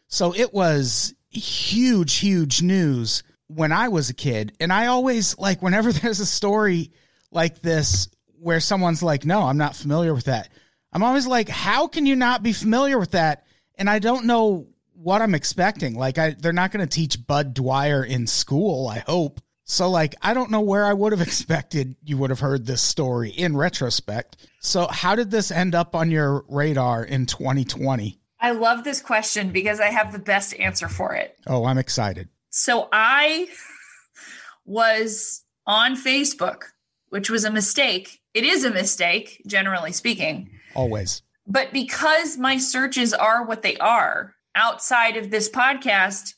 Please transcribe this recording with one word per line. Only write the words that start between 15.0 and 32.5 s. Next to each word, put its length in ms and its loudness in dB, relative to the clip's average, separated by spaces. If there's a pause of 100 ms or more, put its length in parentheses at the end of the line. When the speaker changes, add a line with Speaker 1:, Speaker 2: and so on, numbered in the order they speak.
Speaker 1:
I'm 140 2
expecting. 600 0
Like, 220 -2
I, 140 2
they're 220 -2
not 180 0
gonna 160 -2
teach 380 -2
Bud 280 -2
Dwyer 520 0
in 220 -4
school, 600 0
I 120 -6
hope. 420 -4 (240)
So, 240 0
like, 320 2
I 120 2
don't 180 -2
know 100 2
where 240 2
I 80 2
would 200 2
have 80 0
<laughs> 0 -
expected 840 -2
you 140 -4
would 120 0
have 120 -2
heard 240 0
this 180 -2
story 480 -2
in 260 0
retrospect. 800 -4 (220)
So 280 0
how 280 0
did 160 -2
this 180 0
end 240 0
up 220 0
on 160 2
your 360 0
radar 560 0
in 220 -2
twenty 400 -2
twenty? 540 -4 (200)
Speaker 2:
I 120 0
love 320 0
this 180 -6
question 500 -2
because 280 0
I 80 2
have 240 0
the 80 -12
best 400 -2
answer 300 -4
for 260 -4
it. 220 -6 (100)
Speaker 1:
Oh, 180 0
I'm 120 2
excited. 500 -4 (220)
Speaker 2:
So 420 0